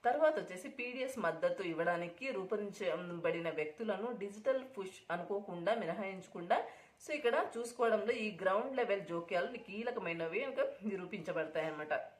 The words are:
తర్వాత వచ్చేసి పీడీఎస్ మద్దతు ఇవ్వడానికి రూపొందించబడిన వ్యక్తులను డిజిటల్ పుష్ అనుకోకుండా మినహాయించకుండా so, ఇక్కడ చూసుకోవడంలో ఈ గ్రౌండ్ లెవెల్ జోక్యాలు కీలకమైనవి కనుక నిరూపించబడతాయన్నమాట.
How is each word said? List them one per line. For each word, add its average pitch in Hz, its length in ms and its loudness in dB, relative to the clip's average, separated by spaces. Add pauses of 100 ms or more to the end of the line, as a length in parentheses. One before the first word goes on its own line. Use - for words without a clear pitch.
తర్వాత 302 340 6
వచ్చేసి 185 300 -6
పీడీఎస్ 254 500 -4
మద్దతు 175 440 2
ఇవ్వడానికి 170 680 0
రూపొందించబడిన 175 1200 -2
వ్యక్తులను 190 580 -2 (100)
డిజిటల్ 214 520 0
పుష్ 190 280 -8 (120)
అనుకోకుండా 180 640 0
మినహాయించకుండా 190 840 -2 (420)
so, - 120 -12
ఇక్కడ 262 220 4 (160)
చూసుకోవడంలో 233 640 2
ఈ 220 240 0
గ్రౌండ్ 208 400 2
లెవెల్ 202 300 4
జోక్యాలు 180 520 0
కీలకమైనవి 190 800 -2
కనుక 262 200 -2 (240)
నిరూపించబడతాయన్నమాట. 160 1080 -2 (260)